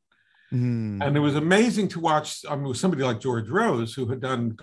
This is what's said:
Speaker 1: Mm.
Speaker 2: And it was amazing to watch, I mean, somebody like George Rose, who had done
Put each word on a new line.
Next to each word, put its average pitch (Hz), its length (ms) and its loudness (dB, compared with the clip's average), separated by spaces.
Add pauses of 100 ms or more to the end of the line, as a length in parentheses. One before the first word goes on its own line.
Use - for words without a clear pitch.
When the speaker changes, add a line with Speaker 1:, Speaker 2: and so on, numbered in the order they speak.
(540)
Speaker 1:
Mm. 117 520 -2
Speaker 2:
And 143 120 2
it 147 40 4
was 147 140 2
amazing 185 540 4
to 170 100 -8
watch, 156 500 0
I 147 60 -4
mean, 139 200 -4
somebody 156 280 0
like 123 160 0
George 117 300 -2
Rose, 135 440 0
who 131 140 -4
had 123 140 -4
done 120 280 -2 (140)